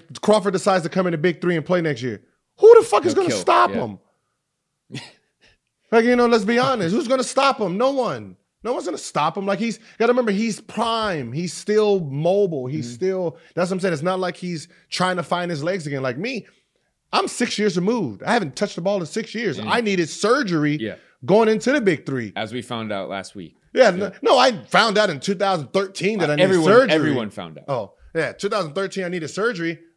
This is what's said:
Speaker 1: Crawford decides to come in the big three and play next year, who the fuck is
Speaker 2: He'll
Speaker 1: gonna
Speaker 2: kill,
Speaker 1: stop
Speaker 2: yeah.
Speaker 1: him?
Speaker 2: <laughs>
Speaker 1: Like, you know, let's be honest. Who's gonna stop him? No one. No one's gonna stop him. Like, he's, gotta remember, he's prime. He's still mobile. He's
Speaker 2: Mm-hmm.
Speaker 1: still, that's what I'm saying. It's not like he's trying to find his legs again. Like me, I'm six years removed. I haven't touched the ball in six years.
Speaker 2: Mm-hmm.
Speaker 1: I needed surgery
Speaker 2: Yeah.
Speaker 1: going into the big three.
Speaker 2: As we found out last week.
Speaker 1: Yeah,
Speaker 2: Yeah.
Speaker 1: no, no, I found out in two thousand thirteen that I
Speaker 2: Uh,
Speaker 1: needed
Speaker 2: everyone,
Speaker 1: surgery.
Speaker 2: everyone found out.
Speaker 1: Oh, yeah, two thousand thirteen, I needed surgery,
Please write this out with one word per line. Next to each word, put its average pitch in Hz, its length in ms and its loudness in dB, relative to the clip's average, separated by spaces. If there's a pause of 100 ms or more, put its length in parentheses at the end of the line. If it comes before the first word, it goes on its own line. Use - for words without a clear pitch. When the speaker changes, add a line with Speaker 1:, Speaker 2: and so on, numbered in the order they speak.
(220)
Speaker 1:
Crawford 202 300 2
decides 185 320 0
to 156 60 -4
come 185 180 0
in 175 40 -2
the 165 60 -2
big 170 220 0
three 175 160 0
and 147 100 -4
play 180 160 0
next 143 200 -4
year, 117 200 -8 (380)
who 466 180 12
the 453 80 6
fuck 349 200 0
is 320 80 0
Speaker 2:
He'll 392 100 2
Speaker 1:
gonna 349 100 0
Speaker 2:
kill, - 60 -2
Speaker 1:
stop 349 320 2
Speaker 2:
yeah. - 160 -4
Speaker 1:
him? 98 120 -12 (960)
Speaker 2:
<laughs> 135 80 -12 (920)
Speaker 1:
Like, 226 140 4
you 247 100 4
know, 240 100 4
let's 233 180 4
be 233 140 0
honest. 240 380 0
Who's 269 120 -2
gonna 262 160 0
stop 269 360 0
him? 190 180 -2
No 262 140 2
one. 143 440 -4 (280)
No 233 100 -4
one's 311 120 -6
gonna 330 120 -8
stop 156 400 -2
him. 196 80 -6
Like, 196 140 -2
he's, 226 180 -4 (220)
gotta 233 120 4
remember, 240 200 2
he's 208 280 -2
prime. 214 720 -4
He's 165 220 -6
still 208 460 2
mobile. 160 680 0
He's 156 220 -6
Speaker 2:
Mm-hmm. - 80 -10
Speaker 1:
still, 185 420 -4 (160)
that's 175 160 -2
what 190 60 -2
I'm 180 40 -4
saying. 185 140 -2
It's 143 80 -6
not 185 180 -2
like 180 160 -6
he's 175 320 -8 (220)
trying 180 280 -2
to 170 60 -4
find 175 280 -4
his 147 120 -6
legs 175 220 -4
again. 139 160 -4
Like 127 160 -4
me, 226 300 -8 (640)
I'm 285 160 0
six - 320 -4
years 202 180 2
removed. 180 460 -2
I 151 100 -2
haven't 180 220 -2
touched 202 200 -4
the 175 60 -8
ball 196 200 0
in 160 40 -6
six - 300 -8
years. 202 240 -4
Speaker 2:
Mm-hmm. 214 100 -8
Speaker 1:
I 233 120 2
needed 185 280 0
surgery 180 720 0
Speaker 2:
Yeah. 98 140 -6 (300)
Speaker 1:
going 220 220 4
into 220 240 0
the 294 80 2
big 185 280 0
three. 120 280 -6
Speaker 2:
As 107 160 -6
we 120 120 -8
found 113 280 -8
out 98 160 -6
last 95 280 -10
week. 85 200 -16 (160)
Speaker 1:
Yeah, 240 200 6
Speaker 2:
Yeah. 175 40 0
Speaker 1:
no, 190 160 -6 (120)
no, 453 160 6
I 202 240 2
found 202 340 2
out 208 140 2
in 139 80 -6
two 190 160 -2
thousand 180 380 -2
thirteen 196 460 -2
that 156 120 0
I - 20 2
Speaker 2:
Uh, - 40 0
Speaker 1:
needed 180 120 4
Speaker 2:
everyone, 170 240 4
Speaker 1:
surgery. 233 220 6
Speaker 2:
everyone 135 340 0
found 85 300 -14
out. - 80 -20
Speaker 1:
Oh, 120 260 -6 (220)
yeah, 139 160 -2
two 196 180 -6
thousand 180 240 -4
thirteen, 190 300 -6
I 175 60 -6
needed 170 180 -8
surgery, 170 500 -4 (200)